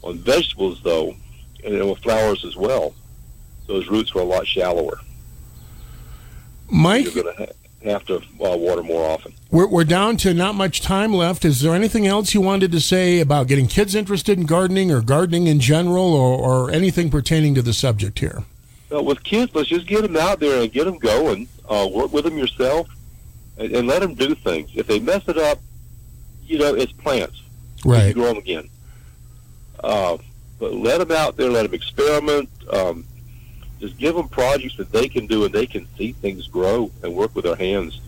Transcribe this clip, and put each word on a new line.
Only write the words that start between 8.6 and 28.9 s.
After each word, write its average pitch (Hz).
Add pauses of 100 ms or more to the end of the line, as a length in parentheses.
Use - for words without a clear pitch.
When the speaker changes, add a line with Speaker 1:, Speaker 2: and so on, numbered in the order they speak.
Speaker 1:
more 82
often. - (200)
Speaker 2:
We're, 180
we're 175
down 196
to 185
not 190
much 190
time 202
left. 175
Is 139
there 160
anything 214
else 202
you 202
wanted 190
to 165
say 180
about 143
getting 135
kids 196
interested 202
in 170
gardening 185
or 131
gardening 165
in 151
general 175
or, 127
or 127
anything 170
pertaining 147
to 127
the 117
subject 104
here? - (500)
Speaker 1:
Uh, 147
with 139
kids, 240
let's 151
just 170
get 208
'em 170
out 175
there 139
and 110
get 143
'em 175
going. 120 (200)
Uh, 101
work 127
with 147
'em 160
yourself 131 (720)
and, 110
and 123
let 160
'em 170
do 135
things. 80
If 110
they 107
mess 175
it 160
up, 151 (880)
you 160
know, 147
it's 127
plants. 127 (420)
Speaker 2:
Right. 113
Speaker 1:
You 107
grow 120
'em 110
again. 90 (1120)